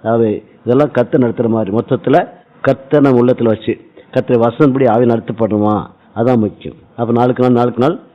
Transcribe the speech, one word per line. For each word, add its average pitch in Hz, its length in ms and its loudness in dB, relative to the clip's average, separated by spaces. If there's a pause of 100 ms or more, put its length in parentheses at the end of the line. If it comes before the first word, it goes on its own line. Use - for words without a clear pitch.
ஆகவே 113 400 -2 (220)
இதெல்லாம் 135 260 0
கர்த்தர் 127 300 0
நடத்துற 117 260 -2
மாதிரி, 110 300 -2
மொத்தத்துல 135 500 -2 (340)
கர்த்தர் 139 400 0
நம்ம 127 200 4
உள்ளத்துல 123 220 0
வச்சு 110 340 -2 (340)
கர்த்தர் 123 280 -2
வசனப்படி 127 500 2
ஆவி 120 160 2
நடத்தப்படுமா, 107 800 -2 (300)
அதான் 120 220 0
முக்கியம். 101 380 -6 (200)
அப்ப 120 180 -4
நாளுக்கு 123 300 0
நாள், 123 80 2
நாளுக்கு 120 360 0
நாள் 175 120 -2 (160)